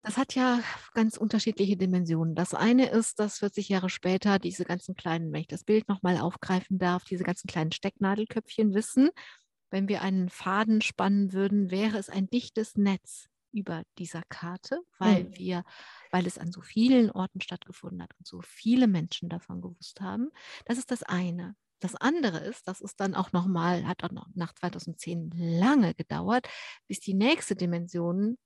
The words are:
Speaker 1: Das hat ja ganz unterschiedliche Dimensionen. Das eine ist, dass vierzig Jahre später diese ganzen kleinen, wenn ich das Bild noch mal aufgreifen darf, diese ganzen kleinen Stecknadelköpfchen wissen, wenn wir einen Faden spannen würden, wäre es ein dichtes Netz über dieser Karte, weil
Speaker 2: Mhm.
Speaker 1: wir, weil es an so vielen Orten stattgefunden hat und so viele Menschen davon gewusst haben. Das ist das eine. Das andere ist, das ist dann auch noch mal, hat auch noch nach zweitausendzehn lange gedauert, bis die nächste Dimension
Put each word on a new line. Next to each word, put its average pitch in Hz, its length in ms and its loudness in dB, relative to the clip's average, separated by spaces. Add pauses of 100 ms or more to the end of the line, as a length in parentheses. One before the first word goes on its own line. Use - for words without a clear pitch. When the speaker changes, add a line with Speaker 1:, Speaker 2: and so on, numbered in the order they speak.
Speaker 1:
Das 214 160 -4
hat - 160 -2
ja 254 260 4 (320)
ganz 220 240 2
unterschiedliche 202 600 0
Dimensionen. 165 560 2
Das 170 180 0
eine 240 380 6
ist, - 280 0
dass 208 200 -2
vierzig 202 320 -2
Jahre 185 180 2
später 190 500 2
diese 180 260 -2
ganzen 185 300 -4
kleinen, 165 380 -4
wenn 151 80 -4
ich 170 60 -8
das - 180 -8
Bild 214 240 2
noch 196 140 0
mal 180 160 4
aufgreifen 185 600 -2
darf, 180 260 0
diese 180 200 -4
ganzen - 220 -4
kleinen 160 260 -2
Stecknadelköpfchen 202 1000 0
wissen, 262 360 4 (600)
wenn 196 180 0
wir 202 140 -2
einen 190 260 0
Faden 214 540 2
spannen 196 500 2
würden, 196 380 2
wäre 208 280 0
es 202 120 -8
ein 190 180 -2
dichtes - 480 -2
Netz 202 520 0 (220)
über 185 320 -6 (160)
dieser 170 300 -8
Karte, 185 520 -8 (180)
weil 190 260 4
Speaker 2:
Mhm. - 140 -16
Speaker 1:
wir, 180 260 -4 (460)
weil 180 160 2
es 180 120 -6
an 170 140 -6
so 175 80 -14
vielen 233 500 6
Orten 185 300 -6
stattgefunden 180 600 -12
hat 175 160 -16
und - 80 -20
so 180 160 -16
viele 247 460 2
Menschen 170 420 0
davon 175 320 -10
gewusst - 380 -16
haben. 202 300 -6 (360)
Das 240 100 -2
ist - 140 -8
das 247 120 -4
eine. 180 520 -4 (260)
Das 180 140 -6
andere 254 440 0
ist, 185 300 -10
das 185 120 -8
ist - 200 -12
dann 196 140 0
auch 185 180 -4
noch 180 140 2
mal, 170 400 0
hat 180 180 -6
auch 180 60 -4
noch - 240 -12
nach 170 200 -6
zweitausendzehn 170 800 -8
lange 175 600 4
gedauert, 180 540 -2 (400)
bis 202 120 -8
die 190 140 -4
nächste 220 420 2
Dimension 175 880 -2